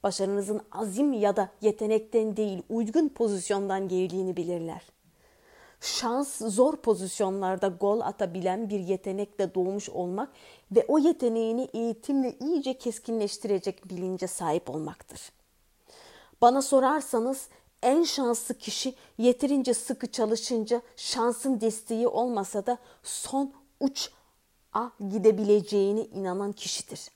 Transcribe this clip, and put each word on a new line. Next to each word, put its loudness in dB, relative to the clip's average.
Başarınızın 0
azim 0
ya 2
da 0
yetenekten 2
değil, -2
uygun 2
pozisyondan 0
geldiğini 0
bilirler. -6
Şans, -2
zor 4
pozisyonlarda 0
gol 0
atabilen -2
bir -2
yetenekle -4
doğmuş -2
olmak -4
ve 6
o 6
yeteneğini 2
eğitimle -2
iyice -2
keskinleştirecek -4
bilince -6
sahip -2
olmaktır. -10
Bana 8
sorarsanız 2
en 4
şanslı -2
kişi -6
yeterince 4
sıkı -4
çalışınca 0
şansın -2
desteği 0
olmasa -2
da 0
son -4
uça -2
gidebileceğine 4
inanan -4
kişidir. -10